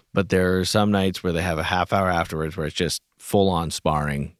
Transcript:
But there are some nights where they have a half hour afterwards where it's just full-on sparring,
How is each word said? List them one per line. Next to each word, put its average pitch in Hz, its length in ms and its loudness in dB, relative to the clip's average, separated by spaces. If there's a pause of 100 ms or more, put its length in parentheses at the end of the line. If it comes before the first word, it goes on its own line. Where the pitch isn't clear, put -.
(140)
But 98 160 0
there 92 280 2
are 92 60 0
some 104 260 2
nights 95 320 0
where 90 100 0
they 82 100 0
have 87 160 -2
a - 60 -2
half 90 280 0
hour 98 160 2
afterwards 82 480 -2
where 78 100 -4
it's 73 80 -8
just - 280 -2 (160)
full-on 90 520 0
sparring, 73 680 -2